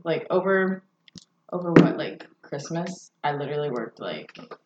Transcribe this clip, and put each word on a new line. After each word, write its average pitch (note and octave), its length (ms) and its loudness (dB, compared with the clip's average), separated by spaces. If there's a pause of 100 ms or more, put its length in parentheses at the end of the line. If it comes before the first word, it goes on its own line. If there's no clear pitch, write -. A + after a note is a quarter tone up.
Like, D#3+ 260 -2
over, F#3+ 520 2 (680)
over F3 200 -4
what, - 240 8
like, - 300 -8 (160)
Christmas, E3 680 -8 (140)
I D3 80 0
literally C#3+ 380 -4
worked, A#2+ 300 -8
like, - 380 -10 (280)